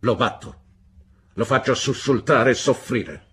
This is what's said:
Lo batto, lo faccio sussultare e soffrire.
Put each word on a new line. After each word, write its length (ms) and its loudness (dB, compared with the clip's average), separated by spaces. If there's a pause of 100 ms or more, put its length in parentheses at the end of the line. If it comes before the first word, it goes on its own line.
Lo 140 2
batto, 440 -4 (720)
lo 100 -2
faccio 300 2
sussultare 760 2
e 20 6
soffrire. 800 -2